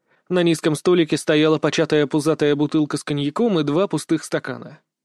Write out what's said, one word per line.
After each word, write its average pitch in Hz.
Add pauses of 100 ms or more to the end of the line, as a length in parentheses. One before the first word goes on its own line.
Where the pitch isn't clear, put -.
(300)
На 175
низком 160
столике 170
стояла 156
початая 151
пузатая 147
бутылка 147
с -
коньяком 151
и 151
два 165
пустых 160
стакана. 131 (260)